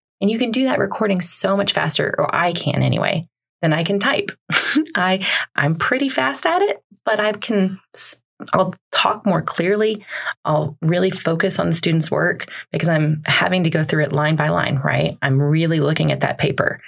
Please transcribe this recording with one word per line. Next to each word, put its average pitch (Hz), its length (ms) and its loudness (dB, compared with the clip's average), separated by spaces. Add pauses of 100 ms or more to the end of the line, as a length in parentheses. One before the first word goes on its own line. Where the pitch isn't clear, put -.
(200)
And 202 100 2
you 226 80 0
can 240 120 -2
do 247 140 0
that 254 140 0
recording 196 420 -2
so 196 360 2
much 196 160 0
faster, 156 460 0
or 156 160 0
I 175 180 0
can - 300 -2
anyway, 131 460 -2 (320)
than 160 120 2
I 165 120 0
can 196 160 -2
type. - 300 -2 (120)
<laughs> - 80 -14 (460)
I, 185 300 0 (280)
I'm 151 220 0
pretty 262 320 -2
fast 269 380 0
at 349 160 0
it, 403 200 -2 (220)
but 214 160 0
I 214 120 0
can 196 460 -2 (160)
s-, - 260 4 (320)
I'll 185 220 0 (160)
talk - 340 0
more 170 180 2
clearly. 214 600 -2 (400)
I'll 151 380 -2
really 175 280 2
focus 165 500 2
on 175 60 0
the 170 60 0
student's 165 380 2
work 165 360 -2 (260)
because - 160 -2
I'm 156 360 0
having 180 400 0
to 160 60 0
go 160 140 0
through 156 180 0
it 147 100 -2
line 151 220 2
by 151 140 0
line, 156 300 0
right? 147 440 0
I'm 135 180 2
really 160 380 2
looking 151 320 0
at 139 100 -2
that - 180 -2
paper. - 500 -2